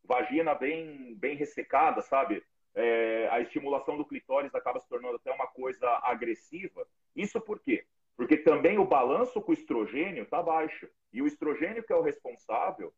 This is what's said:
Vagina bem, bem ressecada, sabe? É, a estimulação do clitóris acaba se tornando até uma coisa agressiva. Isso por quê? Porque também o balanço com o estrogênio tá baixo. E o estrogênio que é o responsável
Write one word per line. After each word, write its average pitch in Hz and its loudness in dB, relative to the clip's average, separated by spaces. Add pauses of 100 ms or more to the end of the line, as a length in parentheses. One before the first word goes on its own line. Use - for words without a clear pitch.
Vagina 127 0
bem, 143 -6
bem 139 -4
ressecada, 147 0
sabe? 113 0 (300)
É, 113 2
a 120 2
estimulação 139 -2
do 147 -4
clitóris 135 -2
acaba 127 -2
se - -20
tornando 123 -6
até 127 -6
uma 127 -4
coisa 127 -4 (160)
agressiva. 123 -4 (280)
Isso 208 -4
por 208 -8
quê? - -2 (320)
Porque 123 4
também 151 6
o 190 6
balanço 156 2
com 170 -6
o 160 6
estrogênio 123 -4
tá 165 -2
baixo. 160 -2 (240)
E 120 -4
o 147 2
estrogênio 156 -2
que - -2
é 175 4
o 165 4
responsável 127 -4